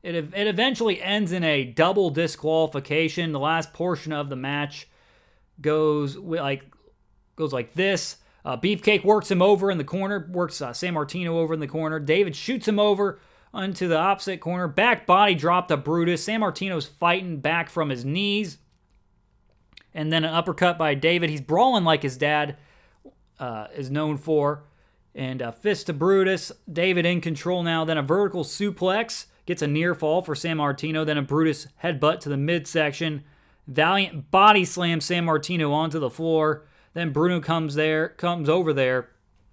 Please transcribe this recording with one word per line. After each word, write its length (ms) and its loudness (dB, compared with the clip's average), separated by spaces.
It 120 -8
ev-, 200 -6
it 120 0
eventually 540 0
ends 300 0
in 140 -2
a 200 2
double 460 2
disqualification. 1200 0
The 60 -4
last 340 -2
portion 400 -4
of 180 -6
the 60 -8
match 520 -6
goes 540 2
wi-, 280 -6
like, 220 -4
goes 160 -4
like 220 -6
this. 420 -2
Uh, 120 -6
Beefcake 480 0
works 260 2
him 120 4
over 280 4
in 80 -2
the 60 -2
corner, 480 -4
works, 280 -4
uh, 100 -8
Sammartino 580 -4
over 260 0
in 60 -4
the 80 -6
corner. 320 -4
David 340 2
shoots 320 -4
him 120 2
over 420 2
onto 340 -4
the 120 2
opposite 420 0
corner. 260 -4
Back 400 2
body 280 6
drop 340 2
to 80 2
Brutus. 500 0
Sammartino's 600 -2
fighting 540 -2
back 280 -2
from 220 -2
his 140 -6
knees. 540 -2
And 200 -4
then 120 2
an 80 -2
uppercut 460 0
by 160 2
David. 360 2
He's 100 -6
brawling 440 2
like 180 4
his 140 -4
dad, 400 0
uh, 360 -8
is 160 -8
known 260 -2
for. 480 0
And 300 -8
a 80 -6
fist 380 -2
to 40 -4
Brutus. 600 2
David 320 2
in 160 2
control 440 -4
now. 200 0
Then 140 0
a 40 0
vertical 420 0
suplex. 840 -2
Gets 160 -4
a 40 0
near 300 0
fall 260 0
for 140 -6
Sammartino. 680 -2
Then 140 0
a 40 -2
Brutus 440 0
headbutt 380 0
to 80 -10
the 80 -2
midsection. 880 -2
Valiant 640 0
body 340 8
slams 400 -2
Sammartino 680 0
onto 260 0
the 100 -2
floor. 600 0
Then 160 -4
Bruno 300 2
comes 340 -2
there, 360 0
comes 380 -4
over 240 2
there 380 0